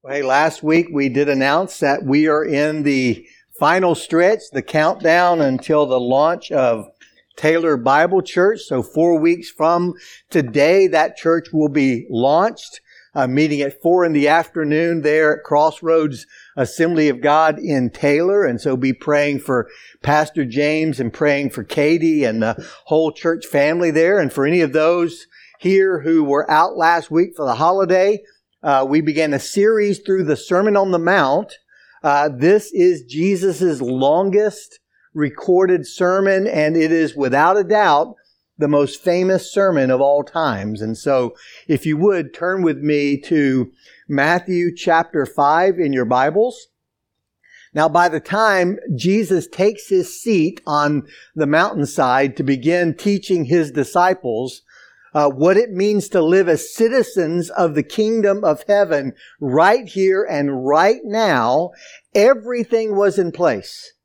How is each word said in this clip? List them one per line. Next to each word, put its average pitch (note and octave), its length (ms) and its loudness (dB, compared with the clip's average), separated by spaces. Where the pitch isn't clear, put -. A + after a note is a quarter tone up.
Well, C3+ 120 -8
hey, C#3+ 60 -4
last C#3+ 400 0
week E3 300 2
we C#3 160 0
did C#3+ 220 0
announce C#3 480 0
that C#3+ 260 -2
we D3 240 2
are D3+ 160 0
in D3+ 380 -2
the C3 440 -2
final E3+ 360 2
stretch, F3+ 460 0
the C#3 80 -4
countdown E3 800 0
until C#3+ 460 0
the B2+ 120 0
launch C#3+ 540 -2
of A#2+ 360 0
Taylor D#3+ 420 0
Bible D#3 420 2
Church. G3 400 0
So C3 220 -6
four E3 360 0
weeks E3+ 300 0
from F3 460 -2
today, D#3 600 2
that D#3 280 0
church E3 380 -2
will D3+ 160 0
be C3+ 400 0
launched, C#3+ 720 -2
uh, C3 120 0
meeting C#3+ 360 0
at C#3 180 -6
four F3 240 2
in E3 80 0
the D3 160 2
afternoon D#3+ 720 0
there D3+ 380 0
at - 40 -20
Crossroads D#3 840 0
Assembly D#3+ 540 0
of B2 140 -2
God D3+ 360 2
in C3+ 300 -2
Taylor. E3+ 560 0
And A#2+ 160 -2
so C3 160 -2
be C3 160 -2
praying D3 460 -2
for B2+ 320 -4
Pastor D3+ 420 0
James D3 560 -2
and A#2 140 -4
praying C#3+ 340 -2
for A2+ 160 -10
Katie D#3 600 0
and A2 180 -2
the A2+ 200 -4
whole D#3 260 0
church E3 360 -4
family D#3+ 440 0
there. E3 280 2
And D3 120 0
for C#3 140 -2
any E3+ 160 2
of D3 140 0
those E3+ 540 0
here F#3+ 400 2
who D#3 240 2
were C#3+ 260 0
out D#3 260 2
last E3 340 0
week E3+ 240 0
for D3 120 -6
the A#2+ 80 0
holiday, F#3 680 2
uh, C3+ 200 2
we D3 200 0
began D3+ 320 -2
a C3+ 40 -2
series G#3 600 0
through F#3+ 260 -2
the D3 120 0
Sermon G3+ 380 0
on G3 160 2
the F3 80 0
Mount. E3 600 0
Uh, D3 320 2
this F3+ 380 2
is F3 320 2
Jesus's E3+ 800 -2
longest F3+ 1000 0
recorded F3+ 720 0
sermon, F#3+ 600 0
and D3+ 280 0
it D#3+ 160 2
is E3 240 0
without C#3+ 440 2
a G3+ 40 0
doubt F#3 520 2
the D3+ 100 -2
most C#3+ 380 0
famous F#3 480 0
sermon E3 380 0
of B2+ 100 2
all C#3+ 240 2
times. G#2+ 560 -4
And A2 160 -6
so, C3 380 -2
if D3 160 -2
you D3+ 140 -2
would, F3 340 0
turn F#3 300 -4
with D3+ 160 0
me C#3+ 480 -2
to C3+ 440 0
Matthew F3 640 -2
chapter E3 520 -2
five E3+ 520 0
in D3 140 0
your B2+ 140 0
Bibles. D#3 600 -2
Now, D#3 160 2
by F3 180 2
the D#3 100 -2
time G3 600 0
Jesus F#3 500 0
takes G3+ 440 -2
his F#3 320 -2
seat F3+ 440 0
on D3 400 -2
the D#3 120 -2
mountainside C#3+ 920 0
to D3 40 -6
begin D3+ 520 -2
teaching F#3+ 500 -2
his D3+ 280 0
disciples, C3+ 920 -2
uh, D3 140 2
what E3 260 2
it A#3 140 2
means G3 380 -2
to F#3 120 0
live F3 280 2
as - 260 -2
citizens F#3+ 760 -2
of E3 260 -2
the G#3+ 80 -2
kingdom G#3+ 580 -2
of D#3 240 -2
heaven D#3+ 460 0
right F3+ 460 2
here F#3+ 420 0
and C#3 380 -4
right F#3 380 2
now, E3+ 680 0
everything A3+ 800 0
was G3 200 0
in F3+ 140 0
place. - 600 -4